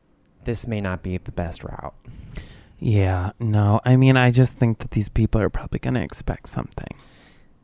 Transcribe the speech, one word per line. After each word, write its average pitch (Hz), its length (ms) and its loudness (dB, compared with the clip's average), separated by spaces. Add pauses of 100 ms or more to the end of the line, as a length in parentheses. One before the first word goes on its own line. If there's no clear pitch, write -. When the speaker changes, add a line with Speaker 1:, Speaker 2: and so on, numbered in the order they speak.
(440)
Speaker 1:
This 117 220 -6
may 110 140 -4
not 92 220 -6
be 90 160 -4
the - 140 -14
best 82 320 -8
route. - 300 -12 (840)
Speaker 2:
Yeah, 95 600 0
no. 107 460 2
I 127 120 6
mean, 131 200 6
I 123 140 4
just 123 240 4
think 113 260 0
that - 120 -10
these 104 160 -2
people 110 320 0
are 92 80 2
probably - 300 -6
gonna 127 240 -4
expect - 460 -8
something. - 460 -10 (680)